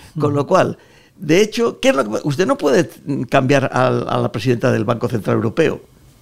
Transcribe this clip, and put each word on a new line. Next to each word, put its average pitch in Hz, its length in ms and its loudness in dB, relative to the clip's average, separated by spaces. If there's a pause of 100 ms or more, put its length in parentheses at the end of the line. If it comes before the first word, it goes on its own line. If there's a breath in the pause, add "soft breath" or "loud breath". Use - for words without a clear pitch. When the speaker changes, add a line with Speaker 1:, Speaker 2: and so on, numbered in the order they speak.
(200 loud breath)
Speaker 1:
Con 147 140 0
lo 143 80 0
Speaker 2:
Ujú. 131 80 -4
Speaker 1:
cual, 170 280 2 (400 soft breath)
de 160 240 2
hecho, 226 380 -2
¿qué 254 100 2
es 262 60 4
lo 139 80 0
que, 208 200 -6
usted 151 220 -2
no 269 120 0
puede 185 320 0 (400)
cambiar 135 440 2
al, 123 360 0
a 127 80 -2
la 120 140 -2
presidenta 120 400 0
del 113 140 0
Banco 117 220 -2
Central 117 300 -2
Europeo, 117 440 0 (400)